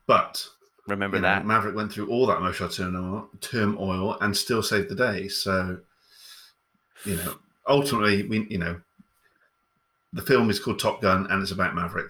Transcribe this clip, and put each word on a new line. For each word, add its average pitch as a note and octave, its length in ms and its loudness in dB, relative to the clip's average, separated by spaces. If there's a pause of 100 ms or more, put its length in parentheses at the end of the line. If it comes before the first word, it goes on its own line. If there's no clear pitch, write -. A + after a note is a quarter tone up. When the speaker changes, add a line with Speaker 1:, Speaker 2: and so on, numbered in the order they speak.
Speaker 1:
But - 420 2 (400)
Speaker 2:
Remember G2 300 -2
Speaker 1:
you G#2 40 -2
know, F#2 80 2
Speaker 2:
that? G2 160 2
Speaker 1:
Maverick G#2+ 300 0
went G#2+ 160 -4
through G#2 160 -6
all A#2+ 200 2
that G2+ 100 2
emotional F2+ 320 -2
turmoil, F#2 600 -4 (120)
turmoil G2+ 800 0
and G2+ 160 0
still A2+ 260 0
saved G2+ 260 0
the G2 60 -8
day. G2 320 0
So, F#2 520 -2 (1200)
you G2 140 -2
know, - 180 -6 (320)
ultimately, G#2+ 560 4
we, G#2+ 260 -2
you G#2+ 100 -4
know, E2+ 200 -4 (1300)
the - 80 -6
film A#2+ 280 6
is G2+ 120 0
called - 180 -2
Top - 220 0
Gun, F#2+ 280 4
and F#2+ 120 2
it's F#2+ 100 -4
about F2+ 240 0
Maverick. E2+ 340 -4